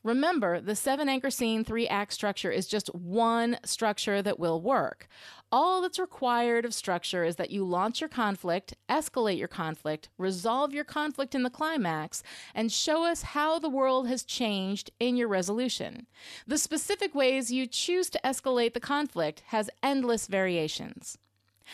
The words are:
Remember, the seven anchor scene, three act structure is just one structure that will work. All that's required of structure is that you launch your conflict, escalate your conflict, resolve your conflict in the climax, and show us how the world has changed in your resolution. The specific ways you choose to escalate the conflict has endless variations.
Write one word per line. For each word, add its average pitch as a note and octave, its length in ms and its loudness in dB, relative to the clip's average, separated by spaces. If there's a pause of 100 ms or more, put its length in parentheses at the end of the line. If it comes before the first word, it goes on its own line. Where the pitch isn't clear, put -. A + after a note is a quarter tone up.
Remember, A#3+ 560 2
the G3+ 160 -2
seven C#4 320 0
anchor C4+ 220 0
scene, A3+ 340 0
three A3+ 240 0
act G3+ 240 -2
structure G3 400 -2
is - 160 0
just - 260 -2
one A3+ 720 2
structure G#3 580 0
that G3 180 0
will E3 200 2
work. G3+ 480 0 (440)
All F4+ 300 4
that's F4+ 180 -2
required A#3+ 680 2
of A#3 80 -6
structure F3 500 -2
is E3 120 2
that - 160 -4
you G3 120 -2
launch F#3 380 0
your D#4+ 80 -4
conflict, F#3 640 -2 (160)
escalate A3+ 480 2
your B2+ 100 -2
conflict, D#3 680 -6
resolve A3+ 560 0
your D4 120 -4
conflict D4 500 -4
in B3+ 80 2
the B3+ 60 0
climax, G#3 720 -2 (320)
and A3 160 0
show E4 340 2
us E4+ 160 0
how D#4 380 0
the D#4 100 -2
world C4 380 2
has B3 160 -2
changed G3+ 680 -2 (100)
in B3 160 2
your A#3+ 120 2
resolution. G#3 800 -2 (400)
The D4 100 0
specific D#4+ 560 0
ways C4 380 2
you B3+ 160 0
choose F4 420 0
to - 140 -2
escalate B3 500 2
the B3 60 -4
conflict B3 680 -2
has G#3+ 220 0 (140)
endless B3+ 420 2
variations. F3+ 920 -2 (540)